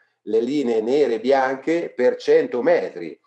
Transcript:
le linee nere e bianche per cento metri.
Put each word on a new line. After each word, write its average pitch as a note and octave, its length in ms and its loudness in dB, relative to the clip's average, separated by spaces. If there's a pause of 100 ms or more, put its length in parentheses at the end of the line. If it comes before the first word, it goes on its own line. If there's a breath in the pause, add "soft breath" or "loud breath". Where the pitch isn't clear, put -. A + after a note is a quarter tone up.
(220 loud breath)
le A2 200 0
linee A#2+ 400 0
nere B2 340 0
e A2 40 -4
bianche C3+ 720 0
per B2 280 0
cento C#3+ 440 2
metri. F2+ 640 -2